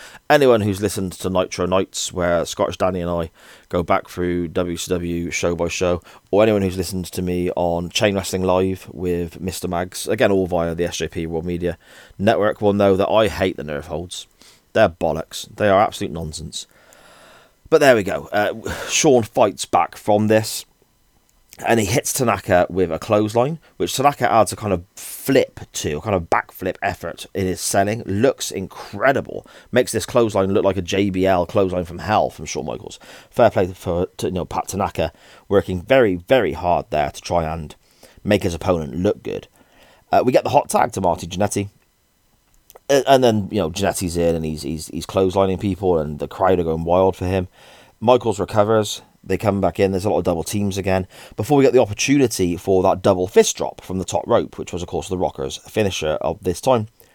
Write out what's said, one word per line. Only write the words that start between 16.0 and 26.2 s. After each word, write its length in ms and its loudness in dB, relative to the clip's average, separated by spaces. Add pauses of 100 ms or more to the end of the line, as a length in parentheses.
nonsense. 540 -10 (1040)
But 100 6
there 160 8
we 80 2
go. 280 -6
Uh, 220 0 (340)
Sean 360 4
fights 420 0
back 320 0
from 300 2
this, 380 0 (1000)
and 140 4
he 60 2
hits 260 -2
Tanaka 580 2
with 220 0
a 80 -4
clothesline, 600 0 (180)
which 180 -4
Tanaka 340 2
adds 220 4
a 60 -8
kind 160 -2
of 100 -2 (120)
flip 640 -2 (100)
to, 260 -4
a 40 -10
kind 120 -2
of 160 0